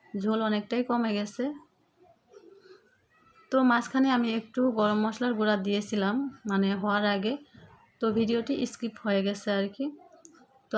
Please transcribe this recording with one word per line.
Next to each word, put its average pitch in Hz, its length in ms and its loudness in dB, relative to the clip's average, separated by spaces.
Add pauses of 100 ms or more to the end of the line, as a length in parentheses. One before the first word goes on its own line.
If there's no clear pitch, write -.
(220)
ঝোল 220 160 0 (100)
অনেকটাই 214 400 0
কমে 240 300 0
গেছে। 208 260 -6 (2000)
তো 262 40 4 (140)
মাঝখানে 254 460 2
আমি 240 120 2 (100)
একটু - 220 -6 (180)
গরম 214 260 4
মশলার 233 340 -2
গুঁড়া 214 180 2 (100)
দিয়েছিলাম, 202 500 0 (340)
মানে 196 180 2 (140)
হওয়ার 208 220 0 (100)
আগে, 202 180 0 (680)
তো - 60 -4 (140)
ভিডিওটি 226 360 0 (160)
স্কিপ 220 240 -8 (100)
হয়ে 202 220 2
গেছে 202 220 -4 (100)
আর 196 160 0
কি। 269 100 -4 (840)
তো - 80 -6